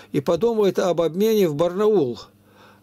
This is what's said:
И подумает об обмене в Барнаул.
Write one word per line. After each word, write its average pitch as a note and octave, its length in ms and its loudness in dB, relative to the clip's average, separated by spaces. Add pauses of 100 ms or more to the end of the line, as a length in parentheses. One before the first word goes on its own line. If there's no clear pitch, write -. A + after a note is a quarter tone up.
(120)
И - 80 -2
подумает G#3 600 0
об F3 200 0
обмене F#3+ 480 0
в D3 80 -4
Барнаул. F3 640 0 (640)